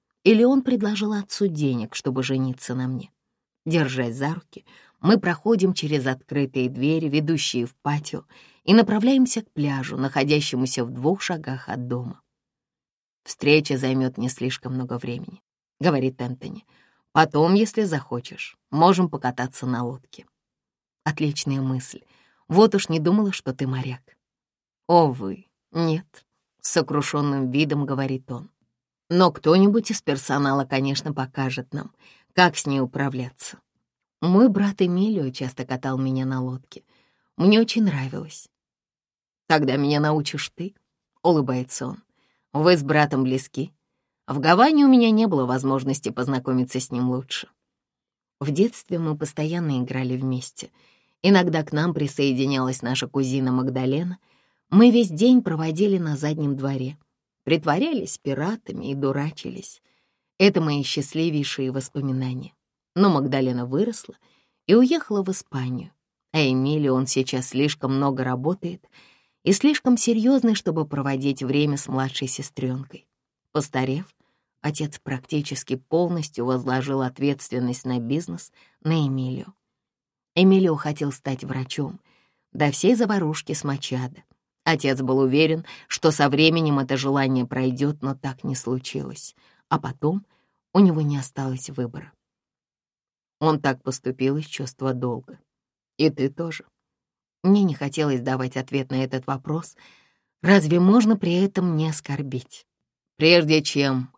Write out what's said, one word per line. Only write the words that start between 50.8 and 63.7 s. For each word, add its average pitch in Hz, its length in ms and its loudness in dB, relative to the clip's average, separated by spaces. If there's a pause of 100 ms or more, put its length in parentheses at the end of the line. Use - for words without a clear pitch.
Иногда 180 400 4
к 151 100 -10
нам 160 200 0
присоединялась 135 880 0
наша 127 260 -4
кузина 131 460 -2
Магдалена. 131 640 -2 (520)
Мы 226 200 8
весь 220 200 4
день 233 320 4
проводили 170 560 0
на 156 180 -2
заднем 147 400 -2
дворе. 135 400 -6 (480)
Притворялись 165 720 -2
пиратами 147 720 -6
и 139 40 -6
дурачились. 139 880 -6 (560)
Это 190 240 4
мои 147 200 0
счастливейшие 143 880 -4
воспоминания. 131 840 -6 (400)
Но 196 160 4
Магдалена 131 560 0
выросла 196 480 -4 (520)